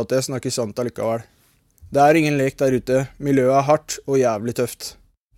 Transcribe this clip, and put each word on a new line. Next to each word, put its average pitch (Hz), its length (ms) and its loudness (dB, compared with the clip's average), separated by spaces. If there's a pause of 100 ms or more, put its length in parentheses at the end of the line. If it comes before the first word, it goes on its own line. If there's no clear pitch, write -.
at 110 100 -4
jeg 131 160 -2
snakker 127 240 -6
sant 113 320 -6
allikevel. 113 400 -6 (640)
Det 139 160 2
er 151 160 6
ingen 151 160 0
lek 135 240 -2
der 131 160 2
ute. 127 220 0 (260)
Miljøet 135 320 2
er 139 140 2
hardt - 340 0
og 135 160 0
jævlig 113 400 -2
tøft. - 300 -6 (480)